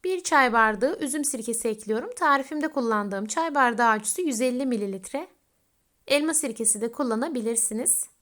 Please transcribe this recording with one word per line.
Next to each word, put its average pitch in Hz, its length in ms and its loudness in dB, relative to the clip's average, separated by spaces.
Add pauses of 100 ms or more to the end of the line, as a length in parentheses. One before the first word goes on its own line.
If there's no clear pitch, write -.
Bir 370 200 -2
çay 262 300 4
bardağı 226 460 2
üzüm 294 260 -2
sirkesi 226 420 -4
ekliyorum. 220 480 -4
Tarifimde 302 520 0
kullandığım 214 580 -2
çay 320 300 -2
bardağı 233 400 4
ölçüsü 214 260 -4
yüz 254 200 0
elli 254 240 0
mililitre. 208 760 -6 (720)
Elma 294 240 2
sirkesi 220 480 0
de 226 100 -2
kullanabilirsiniz. 233 1160 -2 (120)